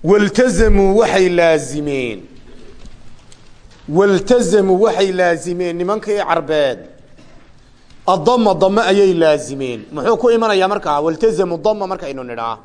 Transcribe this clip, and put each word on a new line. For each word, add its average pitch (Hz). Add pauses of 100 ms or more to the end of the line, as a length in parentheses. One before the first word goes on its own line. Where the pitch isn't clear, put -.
Waltazamuu 202
waxay 190
laazimeen. 147 (1700)
Waltazamuu 190
waxay 196
laazimeen 175
nimankii 202 (100)
Carbeed. 151 (1300)
Adama 196
dama 196
ayay 196
laazimeen. 135 (120)
Muxuu 170
ku 233
imanayaa 214
markaa? 175
Waltazamu 170
dama 214
markaynu 147
nidhaa. 117